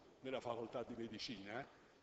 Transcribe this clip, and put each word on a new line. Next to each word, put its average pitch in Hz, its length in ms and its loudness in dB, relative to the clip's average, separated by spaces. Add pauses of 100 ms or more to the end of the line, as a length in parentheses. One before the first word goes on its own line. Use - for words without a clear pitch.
(220)
nella 131 200 2
facoltà 117 420 2
di 117 140 -2
medicina, 110 680 0 (380)